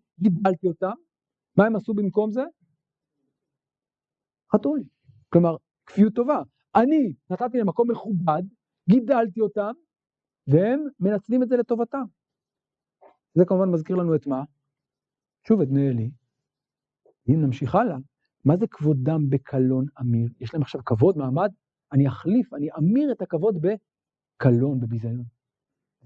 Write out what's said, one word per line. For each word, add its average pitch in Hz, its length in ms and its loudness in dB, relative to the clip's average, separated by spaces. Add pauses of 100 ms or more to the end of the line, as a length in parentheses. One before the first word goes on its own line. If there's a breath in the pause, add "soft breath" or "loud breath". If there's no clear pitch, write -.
(200)
גידלתי 190 480 0
אותם, 185 240 -4 (640)
מה 196 100 8
הם 226 100 0
עשו 220 180 -6
במקום 208 360 0
זה? 240 120 -4 (2000)
חטאו 285 240 0
לי. 214 80 -6 (480)
כלומר, 170 240 4 (300)
כפיות 214 280 2
טובה. 240 280 0 (320)
אני 247 400 2 (160)
נתתי 233 280 -4
להם 208 100 0
מקום 240 220 0
מכובד, 175 520 -2 (460)
גידלתי 233 520 2
אותם, 208 320 -2 (760)
והם 196 340 2 (200)
מנצלים 214 420 0
את 240 60 -2
זה 247 80 2
לטובתם. 233 480 -4 (1300)
זה 175 100 4
כמובן 185 240 2
מזכיר 175 280 -2
לנו 170 180 0
את 147 120 -2
מה? 135 180 -4 (1040)
שוב 220 120 4
את 139 80 0
בני 139 200 2
עלי. 117 220 -2 (1160)
אם 156 140 2
נמשיך 127 320 -2
הלאה, 196 220 0 (480)
מה 147 120 4
זה 208 100 0
"כבודם 151 640 0
בקלון 131 560 0 (140)
אמיר"? 117 280 0 (120)
יש 120 140 -12
להם 156 80 -2
עכשיו - 220 -8
כבוד, 147 340 2
מעמד, 147 340 -2 (400)
אני 139 160 4
אחליף, 196 460 -2
אני 143 140 -6 (100)
אמיר 240 340 0
את 208 100 -8
הכבוד 185 380 -2
בקלון, 135 1200 -2
בביזיון. 117 440 -6 (800)